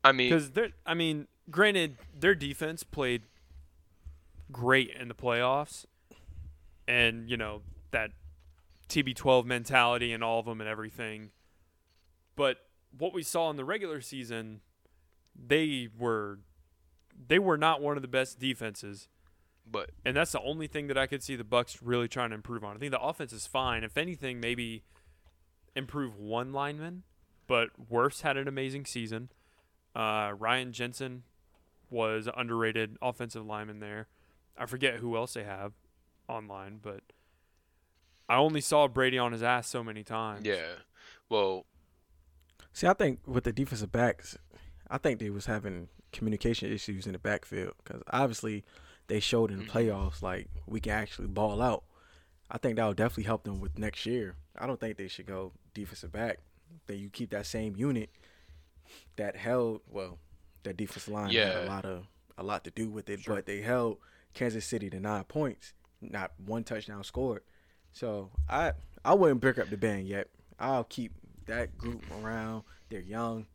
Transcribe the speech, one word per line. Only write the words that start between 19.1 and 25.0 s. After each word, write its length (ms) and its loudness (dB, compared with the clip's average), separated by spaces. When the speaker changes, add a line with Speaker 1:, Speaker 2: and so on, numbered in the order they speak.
Speaker 1:
But 240 -4
Speaker 2:
And 100 2
that's 180 2
the 100 -2
only 240 -4
thing 220 -4
that 100 2
I 80 4
could 160 -4
see 140 -6
the 80 -6
Bucs 360 0
really 260 2
trying 220 -2
to 60 -6
improve 280 -8
on. 140 -8
I 20 -16
think 140 -6
the 80 0
offense 320 -4
is 140 -10
fine. 360 0
If 140 -4
anything, 420 -2
maybe 440 -2